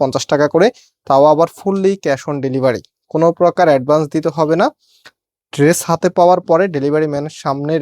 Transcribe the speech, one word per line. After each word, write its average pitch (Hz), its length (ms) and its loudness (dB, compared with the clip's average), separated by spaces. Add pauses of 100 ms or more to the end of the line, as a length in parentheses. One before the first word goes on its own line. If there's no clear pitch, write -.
পঞ্চাশ 135 320 -4
টাকা 147 220 2
করে, 165 120 4 (400)
তাও 139 260 4
আবার 160 160 0 (100)
fully 196 340 -2 (120)
cash 139 260 -4
on 143 140 -6
delivery, 131 380 -2 (300)
কোনো 160 140 0 (140)
প্রকার 175 300 2
অ্যাডভান্স 147 340 0 (100)
দিতে 160 220 -4
হবে 156 240 0
না। 226 60 2 (840)
ড্রেস 147 260 2 (100)
হাতে 170 200 -2 (100)
পাওয়ার 180 300 4
পরে 170 160 2 (100)
ডেলিভারি 147 380 -2
ম্যানের 147 300 -8
সামনে 143 400 -4